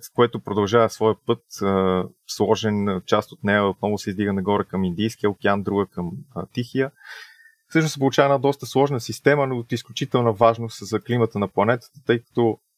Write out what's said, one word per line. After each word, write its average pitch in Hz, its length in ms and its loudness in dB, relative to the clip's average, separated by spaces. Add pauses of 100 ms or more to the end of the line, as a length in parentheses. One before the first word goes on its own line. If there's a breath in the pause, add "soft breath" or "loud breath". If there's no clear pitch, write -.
(160)
което 120 240 2
продължава 104 500 2
своя 110 260 0 (100)
път, 117 180 -2 (180)
а, 95 420 2 (240)
сложен, 101 800 0
част - 260 -2
от - 120 -14
нея 104 220 2
отново 104 320 -2
се - 120 -10
издига 101 240 -2
нагоре 98 300 0
към 95 200 -6
Индийския 104 460 -2
океан, 101 340 -2
друга 98 220 -2
към, 87 260 -8 (240)
а, 90 100 -8
Тихия. 131 460 -4 (800 loud breath)
Всъщност 160 240 0
се 139 60 -12
получава 135 260 2
една 139 120 4
доста 135 280 -2
сложна 139 340 0
система, 139 480 0
но 127 100 -4
от 117 140 -10
изключителна 120 600 0
важност 113 540 2
за 104 140 -2
климата 117 380 -2
на 98 80 0
планетата, 113 580 -2
тъй 117 180 2
като, 117 360 0 (180)